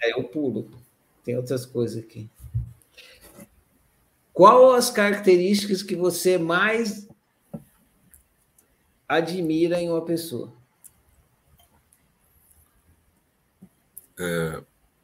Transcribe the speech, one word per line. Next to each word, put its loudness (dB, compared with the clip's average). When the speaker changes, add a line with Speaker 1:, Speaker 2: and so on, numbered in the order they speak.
Speaker 1:
É, -2
eu -6
pulo. -6
Tem -6
outras -6
coisas -6
aqui. -18
Qual 8
as 0
características 2
que -8
você 0
mais -2
admira -2
em -4
uma -4
pessoa? -8
Speaker 2:
É, -6